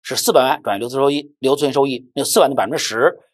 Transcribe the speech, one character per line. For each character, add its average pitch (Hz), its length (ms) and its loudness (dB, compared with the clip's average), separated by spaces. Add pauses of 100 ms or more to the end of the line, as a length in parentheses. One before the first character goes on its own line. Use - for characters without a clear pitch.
是 - 140 -10
四 - 160 0
百 143 100 6
万 127 200 -2
转 107 120 -4
为 101 40 -4
留 117 80 -6
存 135 160 -4
收 139 80 4
益， 143 280 -6
留 131 180 0
存 143 160 -2
收 139 140 2
益， 127 280 -8
那 143 80 -2
四 - 160 0
百 190 40 6
万 139 80 4
的 139 40 -6
百 113 120 0
分 123 60 -8
之 160 40 -4
十 127 440 -2 (140)